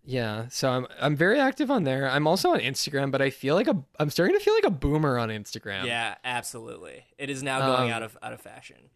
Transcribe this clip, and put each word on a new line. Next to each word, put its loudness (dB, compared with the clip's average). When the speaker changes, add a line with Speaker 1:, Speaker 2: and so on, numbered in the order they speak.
Speaker 1:
Yeah, -4
so -2
I'm, -2
I'm 2
very 4
active 2
on 2
there. 0
I'm 2
also 4
on 4
Instagram, -2
but 0
I 4
feel 0
like 2
a, 2
I'm 0
starting 4
to 0
feel 4
like 4
a 4
boomer 2
on 0
Instagram. -6
Speaker 2:
Yeah, -2
absolutely. -8
It -8
is -6
now -2
going 0
Speaker 1:
Um, -2
Speaker 2:
out -4
of, -14
out -12
of -16
fashion -20